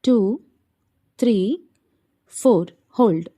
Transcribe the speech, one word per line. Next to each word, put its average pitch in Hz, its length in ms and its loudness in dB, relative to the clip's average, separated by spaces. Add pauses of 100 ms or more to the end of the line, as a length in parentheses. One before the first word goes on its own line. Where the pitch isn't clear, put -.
ടു, 226 360 0 (760)
ത്രീ, 240 180 0 (960)
ഫോർ. 196 300 2 (260)
ഹോൾഡ്. 175 480 0